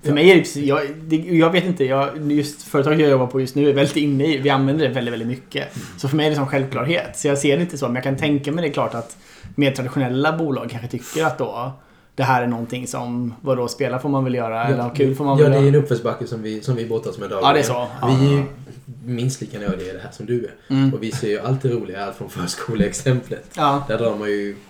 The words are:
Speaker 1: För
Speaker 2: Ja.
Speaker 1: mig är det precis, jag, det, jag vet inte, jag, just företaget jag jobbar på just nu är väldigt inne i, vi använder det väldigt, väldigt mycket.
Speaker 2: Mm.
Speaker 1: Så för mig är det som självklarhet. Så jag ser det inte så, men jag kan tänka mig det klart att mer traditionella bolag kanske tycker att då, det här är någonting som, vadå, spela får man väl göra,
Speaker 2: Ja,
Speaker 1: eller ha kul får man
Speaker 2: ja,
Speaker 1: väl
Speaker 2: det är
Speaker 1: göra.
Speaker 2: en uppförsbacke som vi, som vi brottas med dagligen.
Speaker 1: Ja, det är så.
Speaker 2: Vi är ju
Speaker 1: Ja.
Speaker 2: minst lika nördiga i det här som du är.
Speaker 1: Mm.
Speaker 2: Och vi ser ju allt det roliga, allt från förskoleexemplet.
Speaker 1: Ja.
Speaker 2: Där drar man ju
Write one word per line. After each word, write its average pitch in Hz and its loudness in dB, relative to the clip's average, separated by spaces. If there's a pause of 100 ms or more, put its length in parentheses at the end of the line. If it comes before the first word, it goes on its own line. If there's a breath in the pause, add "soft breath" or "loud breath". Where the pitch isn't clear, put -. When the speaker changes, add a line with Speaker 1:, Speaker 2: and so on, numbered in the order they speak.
Speaker 1:
För 147 0
Speaker 2:
Ja. 143 4
Speaker 1:
mig 160 8
är 190 10
det 165 10
precis, - -4
jag, 143 2 (220)
det, 160 0
jag 165 4
vet 180 2
inte, 175 0
jag, 147 0
just 147 -2
företaget 147 2
jag 151 6
jobbar 131 4
på 131 -2
just 131 -4
nu 147 4
är 139 6
väldigt 135 2
inne 147 2
i, 139 0
vi 139 2
använder 135 2
det 120 -2
väldigt, 120 -2
väldigt 113 -4
mycket. - -8
Speaker 2:
Mm. 113 -10 (120)
Speaker 1:
Så 139 -4
för 143 2
mig 156 4
är 151 4
det 147 0
som 139 0
självklarhet. 135 -2
Så 151 -2
jag 139 2
ser 143 2
det 170 0
inte 170 -6
så, 147 -2
men 120 -2
jag 127 -2
kan 135 -2
tänka 143 0
mig 170 -2
det - 0
klart 117 -2
att - -10 (380 loud breath)
mer 143 2
traditionella 135 -2
bolag 123 -4
kanske 117 -10
tycker 151 -4
att 156 -2
då, 120 -6 (420 soft breath)
det 135 -2
här 127 2
är 120 -2
någonting 120 -4
som, 120 -6
vadå, 123 0
spela 123 -4
får 147 -4
man 139 0
väl 127 -2
göra, 113 -4
Speaker 2:
Ja, 113 -2
Speaker 1:
eller 127 2
ha 120 -4
kul 131 2
får 147 -4
man 139 2
Speaker 2:
ja, 151 8
Speaker 1:
väl 139 6
Speaker 2:
det 143 4
är 139 4
Speaker 1:
göra. 139 6
Speaker 2:
en 147 6
uppförsbacke 117 -2
som 110 -8
vi, 107 -6
som 127 -2
vi 113 -4
brottas 110 -4
med 101 -8
dagligen. 101 0
Speaker 1:
Ja, 143 6
det 151 4
är - 2
så. 123 -2 (320)
Speaker 2:
Vi 139 6
är 143 6
ju 139 4
Speaker 1:
Ja. 139 0 (600)
Speaker 2:
minst 123 -4
lika 110 -10
nördiga 95 -4
i - -10
det 92 -10
här 127 -14
som 107 -12
du 120 -2
är. - -8
Speaker 1:
Mm. 135 4
Speaker 2:
Och 107 -6
vi 110 -4
ser - -4
ju 104 0
allt 131 -2
det 135 0
roliga, 101 -4
allt 98 -10
från 98 -12
förskoleexemplet. 110 -2 (120)
Speaker 1:
Ja. 143 2
Speaker 2:
Där 110 0
drar 113 0
man 104 -4
ju 101 -2 (140)